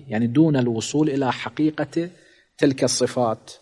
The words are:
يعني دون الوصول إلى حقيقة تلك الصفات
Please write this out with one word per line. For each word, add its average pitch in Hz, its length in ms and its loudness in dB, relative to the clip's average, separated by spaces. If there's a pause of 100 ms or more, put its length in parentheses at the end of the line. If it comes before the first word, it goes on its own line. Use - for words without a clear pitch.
يعني 110 180 0
دون 147 300 4
الوصول 127 540 0
إلى 135 220 0
حقيقة 156 800 -4 (480)
تلك 135 260 2
الصفات 120 760 -2